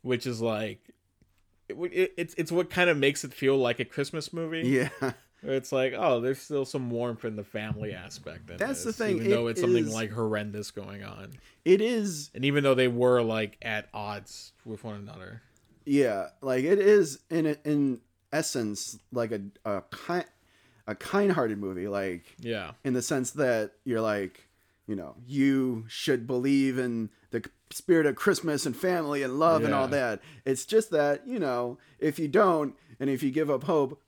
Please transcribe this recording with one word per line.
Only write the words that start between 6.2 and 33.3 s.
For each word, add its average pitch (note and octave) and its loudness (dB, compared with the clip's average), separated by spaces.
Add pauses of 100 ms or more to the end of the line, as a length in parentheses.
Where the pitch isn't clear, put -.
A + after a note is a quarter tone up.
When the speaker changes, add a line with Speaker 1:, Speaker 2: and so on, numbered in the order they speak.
Speaker 1:
still C#3 -2
some B2+ -6
warmth A#2 -4
in A2 -4
the G#2 -8
family G#2+ -6
aspect E2+ -14
in F2 -12
Speaker 2:
That's C4 -4
the A#3 -4
Speaker 1:
this, A3 -8
Speaker 2:
thing, G#3+ 0
Speaker 1:
even - 0
though A#2 2
Speaker 2:
it - -2
Speaker 1:
it's - -2
something, A#2+ 2
Speaker 2:
is A2 -4
Speaker 1:
like, A2 -4
horrendous G#2+ -4
going G2 -12
on. G2+ -14 (340)
Speaker 2:
It F#3 8
is. G3+ -2
Speaker 1:
And B2+ -4
even C#3+ 2
though C3+ 6
they B2+ 4
were, B2 4
like, A2 -2
at G#2+ -6
odds G#2 -10 (140)
with A2 -12
one A2 -10
another. G2+ -16 (420)
Speaker 2:
Yeah, A#2+ 2 (140)
like, C3 0
it F#3 4
is G3 6 (120)
in, D#3 0
in C#3+ 2 (300)
essence, A2+ -4 (120)
like, A#2 -2
a, G#2 -4 (240)
a G2+ -2 (100)
ki-, - -4 (560)
a A2 -6
kind-hearted D#3+ 2
movie, F#2+ -4
like, G2 -4 (160)
Speaker 1:
Yeah. G#2+ -6 (100)
Speaker 2:
in C3 0
the B2 0
sense B2+ -2
that A#2+ 0 (120)
you're A#2 0
like, G#2 -2 (380)
you G#2+ -4
know, D#2+ -10 (100)
you C3 2
should B2 -2
believe C3+ 2
in A#2 -2 (220)
the A#2 -2
c-, - -18 (200)
spirit E3 4
of C#3 4
Christmas D#3 0
and A#2+ -4
family D#3 -2
and C3 -4
love D#3+ 6
and A#2 2
all C3+ 2
Speaker 1:
Yeah. C3 -4 (240)
Speaker 2:
that. - -16 (240)
It's C3+ -2
just A3 4
that, D3 2
you B3 -4
know, B2 -2 (180)
if D#3 0
you D#3 -2
don't, D#3+ 2 (240)
and C3+ 0
if C3+ -2
you C3+ 0